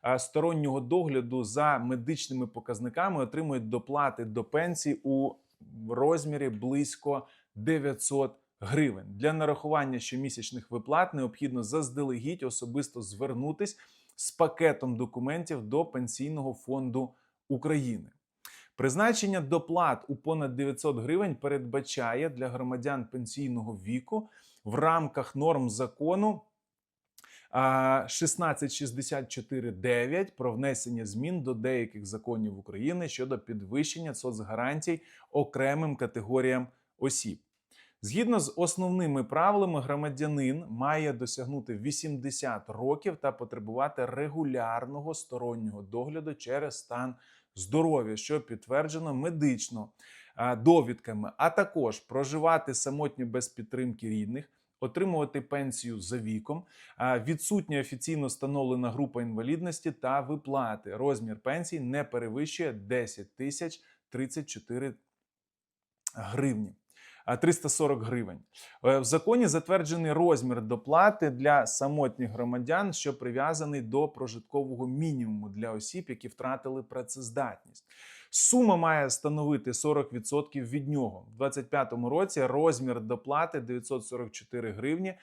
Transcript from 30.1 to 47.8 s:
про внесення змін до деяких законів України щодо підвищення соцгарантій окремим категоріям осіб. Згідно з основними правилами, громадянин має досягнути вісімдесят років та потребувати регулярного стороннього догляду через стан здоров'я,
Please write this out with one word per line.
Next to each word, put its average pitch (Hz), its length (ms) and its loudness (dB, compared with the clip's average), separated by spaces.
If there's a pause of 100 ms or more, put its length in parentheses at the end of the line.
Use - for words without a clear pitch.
про 123 180 0
внесення 120 520 -2
змін 139 360 -4
до 131 120 -2
деяких 113 520 -2
законів 107 540 -4
України 147 480 -4
щодо 127 320 -4
підвищення 131 720 -4
соцгарантій 123 880 -2 (300)
окремим 143 640 2
категоріям 127 720 0 (300)
осіб. 117 420 -2 (640)
Згідно 214 340 4
з 139 160 0
основними 175 680 2
правилами, 175 580 4
громадянин 143 880 -2
має 143 440 0
досягнути 123 640 -6
вісімдесят 131 920 -6
років 143 480 -2
та 135 140 0
потребувати 123 760 -4
регулярного 139 1080 -2
стороннього 117 680 -6
догляду 143 520 -6
через 143 460 -4
стан 123 360 -6 (400)
здоров'я, 117 640 2